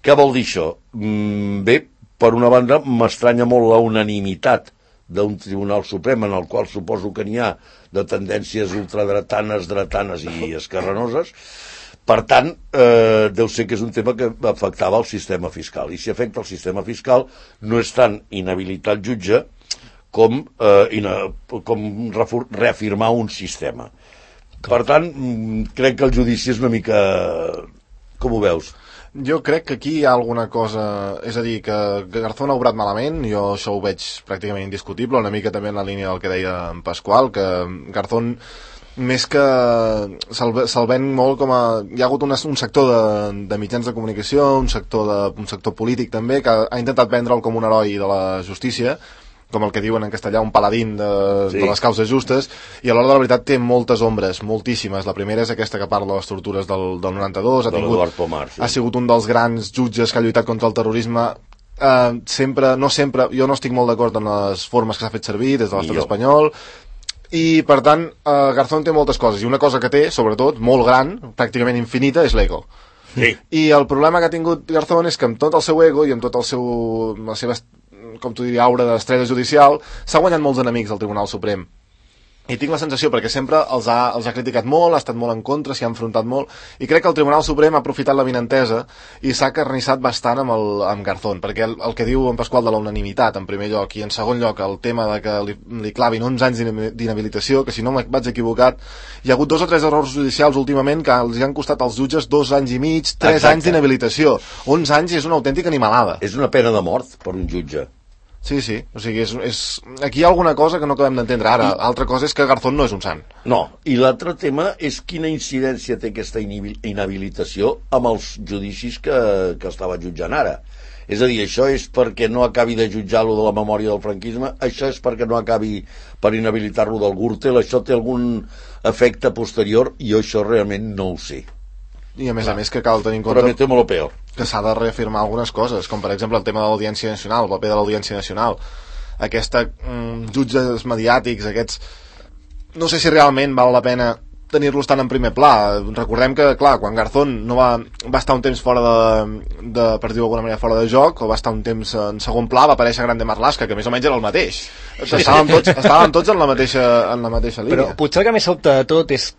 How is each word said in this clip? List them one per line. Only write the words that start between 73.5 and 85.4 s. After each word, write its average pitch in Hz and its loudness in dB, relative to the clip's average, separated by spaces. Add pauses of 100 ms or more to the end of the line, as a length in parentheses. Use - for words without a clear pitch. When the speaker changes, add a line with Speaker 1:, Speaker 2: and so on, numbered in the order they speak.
Speaker 3:
I 156 2
el 143 6
problema 156 4
que 170 2
ha 165 -2
tingut 165 -2
Garzón 170 2
és 160 -2
que - 0
amb 117 -2
tot 156 2
el 151 4
seu 160 2
ego 151 4
i 139 2
amb 117 -2
tot 120 -4
el 120 0
seu, 117 -4
la 110 -8
seva, 120 -4 (600)
com 120 -8
t'ho 123 -8
diria, 120 2
aura 123 4
d'estrella 123 2
judicial, 143 6 (280)
s'ha - 2
guanyat 170 4
molts 139 0
enemics 117 -2
al 104 -6
Tribunal 104 -4
Suprem. 98 -4 (800)
I 123 -4
tinc 143 -2
la 151 -2
sensació, 143 0
perquè 113 0
sempre 135 0 (180)
els 110 -2
ha, 120 2
els 117 -4
ha 117 -4
criticat 123 -2
molt, 165 4
ha - 2
estat 120 -8
molt 120 -2
en 110 -8